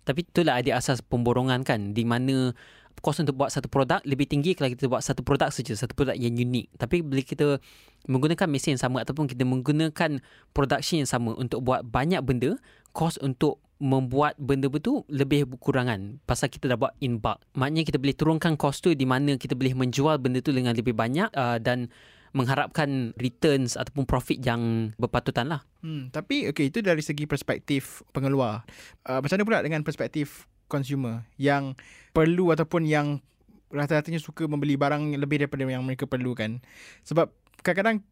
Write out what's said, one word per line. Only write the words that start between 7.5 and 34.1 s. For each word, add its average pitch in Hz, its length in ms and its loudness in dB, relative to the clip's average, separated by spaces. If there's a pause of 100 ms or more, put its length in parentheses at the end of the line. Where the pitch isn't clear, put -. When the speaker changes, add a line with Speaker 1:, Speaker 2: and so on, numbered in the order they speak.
Speaker 1:
menggunakan 151 400 2
mesin 143 240 0
yang 127 80 0
sama 127 240 0
ataupun 147 240 -2
kita 123 160 -2
menggunakan 151 720 0 (340)
production 143 540 0
yang 120 60 -4
sama 120 260 -2
untuk 123 240 -4
buat 127 240 0
banyak 135 400 0
benda, 127 320 0 (340)
kos - 300 -2
untuk 139 400 0 (160)
membuat 135 640 2
benda 135 320 0
tu 233 340 -2
lebih 143 400 2
berkurangan 123 800 -2
pasal 127 240 0
kita - 240 -2
dah 113 80 0
buat - 180 0
in 120 220 -2
bulk. 110 160 -2 (160)
Maknanya 151 320 0
kita 147 160 0
boleh 135 160 0
turunkan 156 400 2
kos 139 240 0
tu - 100 2
di 139 140 2
mana 135 320 2
kita 127 160 -6
boleh 131 240 0
menjual 135 400 2
benda 127 240 0
tu 139 160 0
dengan 123 160 2
lebih 117 240 0
banyak, 131 340 0
uh, 120 300 0
dan 123 320 -2 (400)
mengharapkan 135 840 0
returns 131 600 0
ataupun 131 280 -4
profit 123 340 0
yang 117 580 0
berpatutan 123 520 -2
lah. 156 160 -6 (160)
Speaker 2:
Hmm, 151 280 -10
tapi 247 400 -4
okey, 143 200 0
itu 226 120 -2
dari 175 200 2
segi 151 240 -4
perspektif - 760 -4 (100)
pengeluar. 131 540 0 (380)
Uh, 131 180 -2
macam 143 160 0
mana 208 100 2
pula 220 140 2
dengan 151 200 -2
perspektif - 640 -6 (220)
consumer 131 560 -4 (140)
yang 139 420 0 (320)
perlu 170 400 4
ataupun 160 340 2
yang 147 380 0 (460)
rata-ratanya 151 500 0